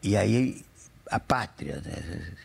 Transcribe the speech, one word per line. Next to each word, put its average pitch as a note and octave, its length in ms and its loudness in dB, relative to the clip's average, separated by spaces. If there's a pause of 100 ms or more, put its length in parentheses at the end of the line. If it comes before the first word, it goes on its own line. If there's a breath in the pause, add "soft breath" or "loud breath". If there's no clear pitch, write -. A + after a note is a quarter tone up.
E G2 140 4
aí, A2+ 480 2 (460)
a A2 80 0
pátria, C#2+ 640 -2
né? D#2+ 480 -10 (120)